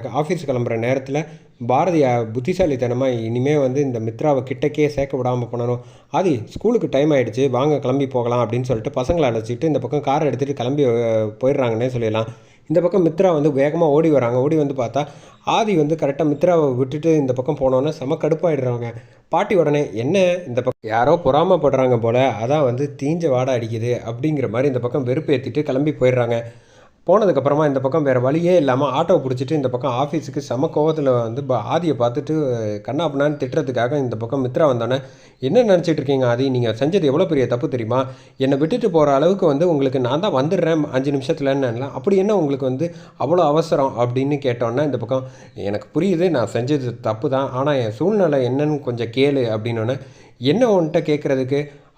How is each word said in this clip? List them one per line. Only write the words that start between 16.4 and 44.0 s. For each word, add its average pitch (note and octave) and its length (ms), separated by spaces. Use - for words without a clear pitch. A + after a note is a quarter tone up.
விட்டுட்டு D3 400
இந்த C3+ 160
பக்கம் C3+ 260
போனோன்னே C3 320
செம D3+ 260
கடுப்பாயிடுறாங்க. C#3 720
பாட்டி G3+ 220
உடனே, D3 280
"என்ன B2+ 220
இந்த B2 140
பக்கம் A#2+ 300
யாரோ A#2+ 280
பொறாமப்படுறாங்க C#3 840
போல, A#2 180
அதான் C#3 260
வந்து B2 220
தீஞ்ச D#3+ 320
வாடை B2+ 260
அடிக்குது" A2+ 380
அப்படிங்கிற B2+ 420
மாதிரி B2 200
இந்த B2+ 140
பக்கம் B2 240
வெறுப்பேத்திட்டு C3 560
கிளம்பி C#3+ 320
போயிடுறாங்க. B2 420
போனதுக்கப்புறமா D#3 600
இந்த C3+ 140
பக்கம் C3+ 240
வேற B2+ 160
வழியே D#3+ 360
இல்லாம C3+ 340
ஆட்டோவை E3 300
புடிச்சிட்டு C3 340
இந்த C#3 140
பக்கம் B2 260
ஆஃபீஸுக்கு C#3+ 460
செம C#3 280
கோவத்துல D3+ 460
வந்து A#2+ 280
ப-, C3 260
ஆதியை D#3 260
பார்த்துட்டு B2+ 400
கண்ணா C3+ 240
பின்னான்னு D3 340
திட்டுறதுக்காக C3+ 600
இந்த B2 180
பக்கம் A#2 260
மித்ரா C3 240
வந்தோடனே, B2 320
"என்ன E3+ 200
நினைச்சிட்டு E3+ 380
இருக்கீங்க C3 260
ஆதி? A#2+ 240
நீங்க A#2+ 200
செஞ்சது D#3+ 340
எவ்வளவு D3+ 240
பெரிய C#3 180
தப்பு B2 220
தெரியுமா? B2 320
என்னை C3+ 200
விட்டுட்டு G#3+ 320
போற D#3 240
அளவுக்கு F3 320
வந்து D3+ 220
உங்களுக்கு C#3 320
நான் B2+ 200
தான் F#3+ 160
வந்துடுறேன் D#3+ 540
அஞ்சு C3+ 220
நிமிஷத்துலன்னு. C#3 480
அப்படி G3 260
என்ன G3+ 200
உங்களுக்கு C#3 300
வந்து C3 220
அவ்வளோ E3 260
அவசரம்?" D3+ 520
அப்படின்னு C3 400